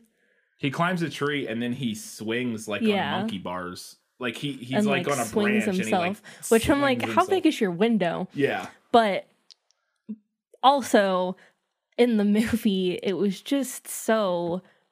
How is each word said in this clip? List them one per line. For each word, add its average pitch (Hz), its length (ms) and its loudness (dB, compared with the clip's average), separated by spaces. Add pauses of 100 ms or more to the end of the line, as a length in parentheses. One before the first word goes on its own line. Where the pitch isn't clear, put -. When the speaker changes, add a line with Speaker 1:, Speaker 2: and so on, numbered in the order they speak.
(600)
Speaker 1:
He 139 120 -2
climbs 170 320 0
a 156 60 -2
tree 143 380 -4
and 113 140 -4
then 120 120 -4
he 117 200 -4
swings, 110 720 -6
like, - 140 -4
Speaker 2:
Yeah. 196 320 0
Speaker 1:
on 180 80 -2
monkey 214 160 -6
bars. 90 600 -10 (220)
Like, 123 180 -6
he, 147 160 -6
he's, 123 240 -10
Speaker 2:
And, 214 100 4
Speaker 1:
like, 190 180 0
Speaker 2:
like, 143 120 0
Speaker 1:
on 247 40 0
a 226 40 -2
Speaker 2:
swings 214 400 0
Speaker 1:
branch 190 120 0
and 185 100 -2
he, 220 60 -4
like, 180 120 2 (120)
Speaker 2:
himself, - 340 -12
which 226 180 4
I'm 285 120 4
like, 262 200 2
Speaker 1:
swings 226 140 -2
Speaker 2:
"How 330 100 4
big 370 180 0
Speaker 1:
himself. - 100 4
Speaker 2:
is - 80 -4
your 190 100 2
window?" 180 640 0
Speaker 1:
Yeah. 113 340 0 (240)
Speaker 2:
But 214 360 4 (1400)
also, 196 720 4 (640)
in 240 200 4
the 202 80 4
movie, 202 800 2
it 190 100 -2
was 185 280 -2
just - 460 -4
so 185 720 -2 (300)